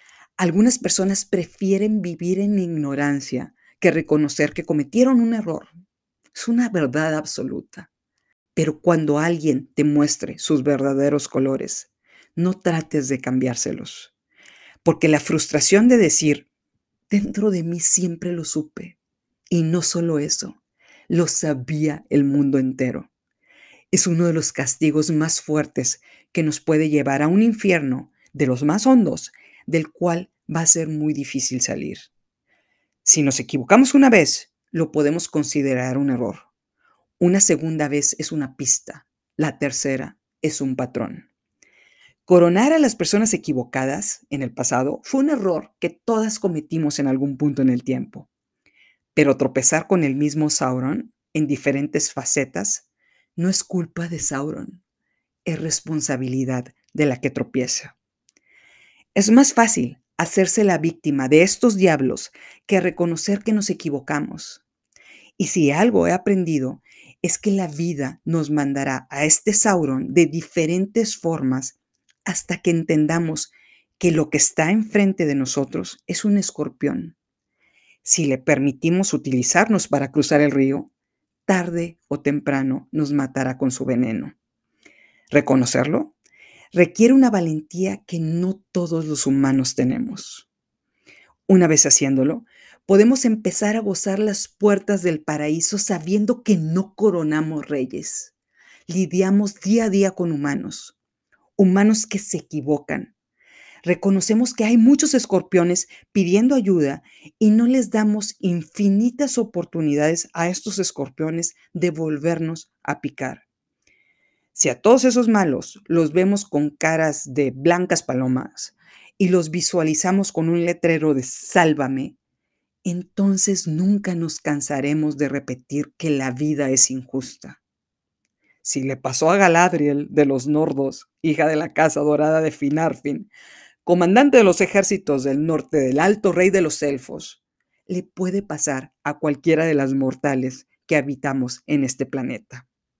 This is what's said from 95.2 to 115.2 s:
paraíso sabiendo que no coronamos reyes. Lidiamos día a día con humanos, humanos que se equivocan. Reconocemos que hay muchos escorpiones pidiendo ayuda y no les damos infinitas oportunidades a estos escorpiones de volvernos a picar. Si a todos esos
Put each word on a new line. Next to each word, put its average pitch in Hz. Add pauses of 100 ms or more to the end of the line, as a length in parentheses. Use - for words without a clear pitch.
paraíso 156
sabiendo 202
que 202
no 165
coronamos 156
reyes. - (500)
Lidiamos 190
día 226
a 214
día 196
con 175
humanos, 143 (580)
humanos 202
que 196
se -
equivocan. 147 (680)
Reconocemos 196
que 220
hay 233
muchos 285
escorpiones 180 (240)
pidiendo 208
ayuda 175 (360)
y 214
no 233
les 254
damos 214
infinitas 202
oportunidades 165
a 170
estos 185
escorpiones 160 (180)
de 175
volvernos 160 (120)
a -
picar. 131 (1120)
Si -
a 123
todos 254
esos 240